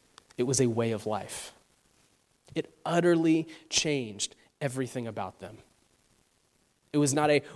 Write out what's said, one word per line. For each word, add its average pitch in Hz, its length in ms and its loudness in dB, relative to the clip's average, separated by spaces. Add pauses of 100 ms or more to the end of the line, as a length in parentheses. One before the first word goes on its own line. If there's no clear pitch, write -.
(360)
it 123 60 -2
was 127 180 2
a 131 60 6
way 113 240 0
of 107 160 -4
life. - 460 -6 (1000)
It - 160 -4 (140)
utterly 165 640 4 (220)
changed 120 640 -2 (260)
everything 127 460 -4
about 101 340 -10
them. 90 180 -16 (1300)
It 147 60 2
was 143 160 2
not 151 160 2
a 147 120 4 (140)